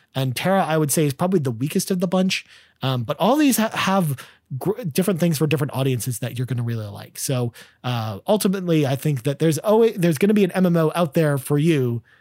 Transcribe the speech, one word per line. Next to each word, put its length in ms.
And 220
Terra, 280
I 140
would 140
say, 160
is 80
probably 240
the 100
weakest 400
of 120
the 60
bunch. 380
Um, 200
but 140
all 180
these 220
ha-, 120
have 540
gr-, 240
different 360
things 200
for 80
different 260
audiences 460
that 180
you're 80
gonna 160
really 240
like. 320
So, 340
uh, 440
ultimately, 580
I 100
think 280
that 160
there's 180
always, 380
there's 240
gonna 160
be 80
an 80
M 160
M 100
O 160
out 220
there 240
for 180
you 460